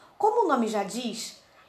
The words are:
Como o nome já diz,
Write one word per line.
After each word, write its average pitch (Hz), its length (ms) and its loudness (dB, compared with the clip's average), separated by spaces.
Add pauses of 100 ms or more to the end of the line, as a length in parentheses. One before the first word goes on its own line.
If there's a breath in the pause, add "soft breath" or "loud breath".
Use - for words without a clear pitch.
(160 loud breath)
Como 440 300 2
o - 20 2
nome 247 180 2
já 208 160 0
diz, 214 600 -8 (260 soft breath)